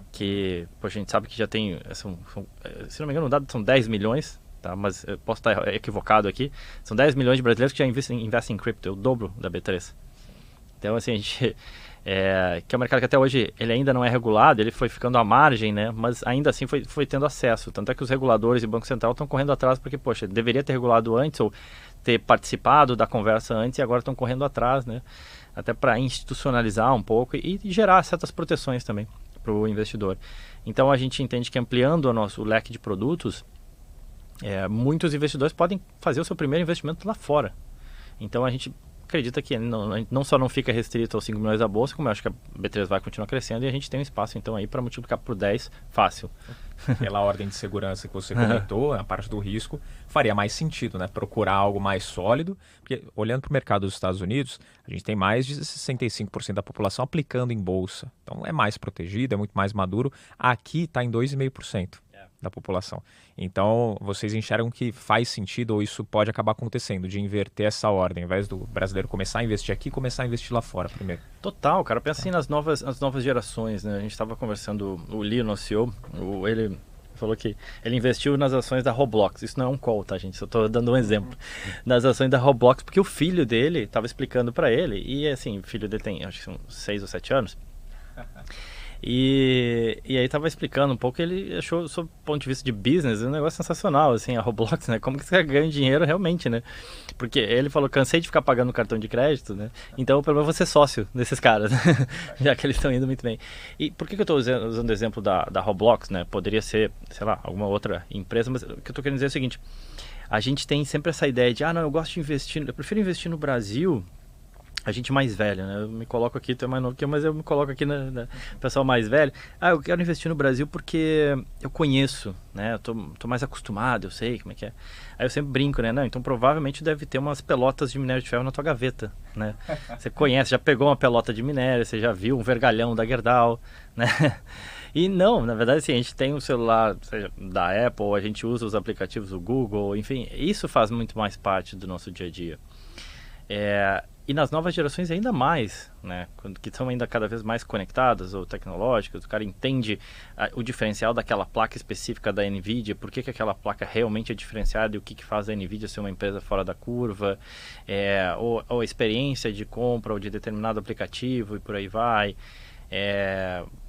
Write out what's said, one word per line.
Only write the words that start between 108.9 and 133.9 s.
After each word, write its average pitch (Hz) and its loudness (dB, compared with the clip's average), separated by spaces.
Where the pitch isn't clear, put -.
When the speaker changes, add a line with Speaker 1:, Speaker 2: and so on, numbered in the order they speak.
Speaker 1:
eu 135 -10
tô 139 -8
querendo 139 -2
dizer 131 0
é - 2
o - -6
seguinte, 131 -4
a 107 2
gente 127 -2
tem 147 0
sempre 147 -4
essa 160 0
ideia 123 4
de, 147 -2
"Ah, 165 2
não, 170 0
eu 156 0
gosto 160 -2
de 175 -6
investir, 147 -4
eu 123 -4
prefiro 208 -2
investir 175 0
no 170 -4
Brasil." 127 0
A 107 -2
gente 123 -4
mais 135 2
velho, 98 0
né? 101 -4
Eu 107 -6
me 113 -8
coloco 120 0
aqui, 127 -4
tu 123 -6
é 127 -2
mais 131 -2
novo 127 -4
que - -4
eu, 139 0
mas 147 0
eu 156 2
me 156 -8
coloco 143 2
aqui 135 -4
na, 143 -2
na 123 -6
pessoal 131 2
mais 123 6
velho. 139 6
"Ah, 175 4
eu 165 6
quero 170 0
investir 170 -2
no 165 0
Brasil 139 2
porque 156 2
eu 139 -6
conheço, 135 2
né? 107 -2
Eu 110 -2
tô, 117 -6
tô 117 -8
mais 120 0
acostumado, 113 -2
eu 92 -8
sei 117 -4
como 92 -14
é - -14
que - -12
é." 104 -10
Aí 123 0
eu - 2
sempre 147 -4
brinco, 135 2
né? 113 2
"Não, 135 0
então 123 -6
provavelmente 139 -2
deve 151 -2
ter - -4
umas 143 -4
pelotas 131 2
de 131 -6
minério 127 -2
de - -10
ferro 120 0
na 131 -4
tua 139 -6
gaveta, 123 -2
né? 107 -4
Speaker 2:
<laughs> 139 -8
Speaker 1:
Você - -6
conhece, 131 4
já 127 6
pegou 139 4
uma 139 6
pelota 120 4
de 110 -4
minério, 127 2
você 110 -4
já 117 2
viu 110 0
um 117 -2
vergalhão 117 4
da 113 2
Gerdau, 120 4